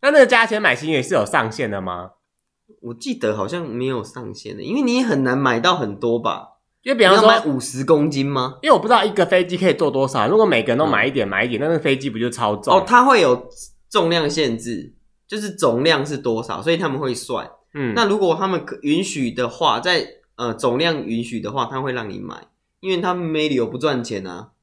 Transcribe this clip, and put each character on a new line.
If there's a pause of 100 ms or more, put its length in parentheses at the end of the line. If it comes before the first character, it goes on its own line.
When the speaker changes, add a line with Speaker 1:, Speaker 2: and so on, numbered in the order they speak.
Speaker 1:
那
那
个
加
钱
买
行
李
是
有
上
限
的
吗？ (680)
Speaker 2:
我
记
得
好
像
没
有
上
限
的，
因
为
你
也
很
难
买
到
很
多
吧。 (280)
Speaker 1:
因
为
比
方
说
Speaker 2:
你
要
买
五
十
公
斤
吗？
Speaker 1:
因
为
我
不
知
道
一
个
飞
机
可
以
坐
多
少，
如
果
每
个
人
都
买
一
点，
Speaker 2:
嗯。
Speaker 1:
买
一
点，
那
个
飞
机
不
就
超
重？
Speaker 2:
哦，
它
会
有 (420)
重
量
限
制， (320)
就
是
总
量
是
多
少，
所
以
他
们
会
算。 (280)
Speaker 1:
嗯。
Speaker 2:
那
如
果
他
们
可-，
允
许
的
话，
在， (300)
呃，
总
量
允
许
的
话，
他
会
让
你
买， (440)
因
为
他
没
理
由
不
赚
钱
啊。 (120)